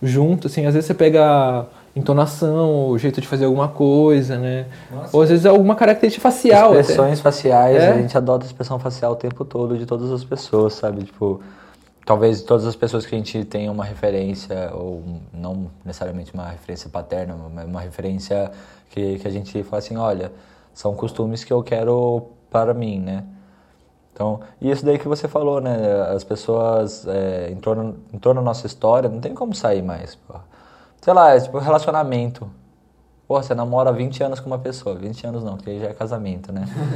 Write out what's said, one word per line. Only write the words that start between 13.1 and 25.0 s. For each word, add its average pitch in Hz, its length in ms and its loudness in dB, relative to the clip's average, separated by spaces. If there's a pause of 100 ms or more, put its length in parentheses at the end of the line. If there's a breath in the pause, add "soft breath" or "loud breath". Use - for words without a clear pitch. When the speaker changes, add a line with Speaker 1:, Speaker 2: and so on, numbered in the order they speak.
Speaker 2:
a 117 40 -4
gente 110 260 -6
tenha 104 280 -8
uma 104 120 -8
referência, 98 880 -6
ou 87 300 -10 (300)
não 90 360 -10 (140)
necessariamente 90 500 -12
uma 90 140 -12
referência 85 420 -16
paterna, 87 460 -8 (180)
mas 82 140 -14
uma 87 140 -10
referência 95 680 -6 (380 loud breath)
que, 98 300 -6
que - 80 -10
a 101 40 -4
gente 101 320 -8
fala 104 160 -6
assim, 113 180 -10
"Olha, 98 340 -4 (420 soft breath)
são 104 220 -6
costumes 113 480 -6
que - 80 -20
eu 123 100 2
quero 120 640 -2 (220)
para 113 240 0
mim", 110 260 -6
né? 95 260 -8 (920 soft breath)
Então, 107 220 -4 (180 loud breath)
e 135 100 -2
isso 139 140 -2
daí 143 160 2
que 147 80 -10